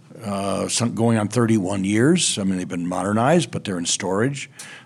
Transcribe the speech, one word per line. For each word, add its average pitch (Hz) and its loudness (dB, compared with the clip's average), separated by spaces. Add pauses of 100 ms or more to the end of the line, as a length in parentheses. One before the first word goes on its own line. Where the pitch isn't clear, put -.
(240)
uh, 98 -4
some, 117 -2
going 113 2
on 107 0
thirty-one 104 2
years. 117 4
I 101 -2
mean, 95 0
they've 90 -6
been 87 -4
modernized, 110 2
but - -8
they're 92 -4
in 87 -6
storage. 110 -2 (380)